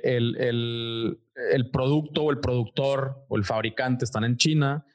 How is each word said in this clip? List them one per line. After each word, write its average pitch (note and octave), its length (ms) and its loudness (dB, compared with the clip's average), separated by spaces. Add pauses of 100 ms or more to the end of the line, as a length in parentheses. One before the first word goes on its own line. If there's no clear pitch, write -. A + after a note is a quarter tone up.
el, A#2+ 320 0
el, A#2 840 -2 (320)
el B2+ 180 0
producto D3+ 540 0
o D3+ 60 2
el C#3+ 100 0
productor C3 880 -2
o A2 80 -2
el G#2 80 2
fabricante A#2+ 600 0
están A2+ 200 -2
en A#2+ 120 2
China D3 580 2